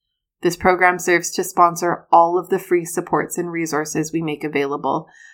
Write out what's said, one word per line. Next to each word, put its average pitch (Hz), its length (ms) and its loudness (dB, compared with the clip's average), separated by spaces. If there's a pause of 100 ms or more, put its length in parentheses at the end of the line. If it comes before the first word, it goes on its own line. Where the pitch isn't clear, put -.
(420)
This 175 160 0
program 180 420 2
serves 175 320 0
to 185 120 -2
sponsor 170 680 0
all 170 260 6
of 170 120 -6
the 190 100 0
free 175 260 0
supports - 520 -4
and 175 140 -4
resources 156 600 -4
we 165 100 -2
make 151 220 -6
available 143 640 -2 (260)